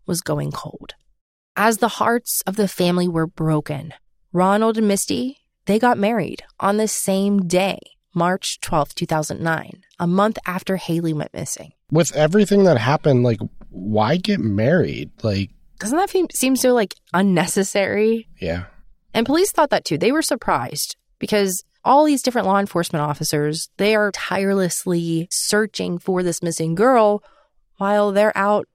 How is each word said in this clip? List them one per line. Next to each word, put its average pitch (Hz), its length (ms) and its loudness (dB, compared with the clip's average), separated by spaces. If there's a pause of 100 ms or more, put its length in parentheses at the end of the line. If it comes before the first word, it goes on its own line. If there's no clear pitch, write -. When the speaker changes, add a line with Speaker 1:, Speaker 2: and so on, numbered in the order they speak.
Speaker 1:
was 175 140 -2
going 147 320 -4
cold. - 420 -14 (640)
As 214 220 2
the 226 200 0
hearts 233 480 -2
of 190 80 -4
the 202 140 0
family 180 400 0
were 160 180 -2
broken, 156 680 -4 (380)
Ronald 208 460 2
and 220 80 2
Misty, 240 520 -2 (280)
they 208 120 2
got 247 200 2
married 202 440 -2 (160)
on 202 200 0
the 214 100 0
same 196 580 0
day, 180 320 0 (360)
March 175 460 -2
twelfth, 151 340 -2
two 165 120 -6
thousand 156 340 -4
nine, 160 420 -6 (180)
a 170 60 -2
month 196 400 0
after 185 300 -4
Haley 170 360 -4
went - 220 -8
missing. - 380 -12 (200)
Speaker 2:
With 160 220 2
everything 196 500 4
that 151 140 6
happened, 127 460 2
like, 113 160 0 (280)
why 107 480 0
get 196 220 -2
married? 110 720 0 (140)
Like, 98 260 -2 (300)
Speaker 1:
Doesn't 240 180 -2
that 381 100 0
fe-, 359 240 0
seem 262 220 0
so, 254 180 2
like, 226 220 0 (180)
unnecessary? 196 1160 0 (100)
Speaker 2:
Yeah. 85 280 -4 (460)
Speaker 1:
And 240 140 0
police 330 240 2
thought 302 200 0
that 185 140 0
too. 147 140 -2
They 214 140 2
were 311 100 2
surprised 147 720 -4 (240)
because 196 460 0 (200)
all 285 200 6
these 285 180 2
different 240 240 0
law 196 140 2
enforcement 170 420 -2
officers, 151 720 -2
they 214 200 2
are 208 160 2
tirelessly 180 1200 -2
searching 190 640 -2
for 185 240 -2
this 175 200 -4
missing 165 340 -4
girl 214 480 4 (540)
while 208 340 2
they're 208 240 2
out 202 380 0